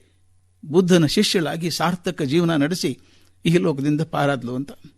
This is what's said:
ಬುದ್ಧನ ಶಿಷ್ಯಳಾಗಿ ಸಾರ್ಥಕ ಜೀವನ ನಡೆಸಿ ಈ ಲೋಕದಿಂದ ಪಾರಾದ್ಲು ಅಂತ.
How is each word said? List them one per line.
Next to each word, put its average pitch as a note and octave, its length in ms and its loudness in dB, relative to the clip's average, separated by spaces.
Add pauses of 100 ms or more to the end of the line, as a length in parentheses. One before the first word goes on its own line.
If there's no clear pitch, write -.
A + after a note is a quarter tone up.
(640)
ಬುದ್ಧನ E3+ 400 4
ಶಿಷ್ಯಳಾಗಿ E3 640 0
ಸಾರ್ಥಕ F3 500 -4
ಜೀವನ E3 340 0
ನಡೆಸಿ D3 440 -2 (460)
ಈ E3 120 4
ಲೋಕದಿಂದ D3 440 0
ಪಾರಾದ್ಲು C#3+ 540 -2
ಅಂತ. C3+ 160 -8 (260)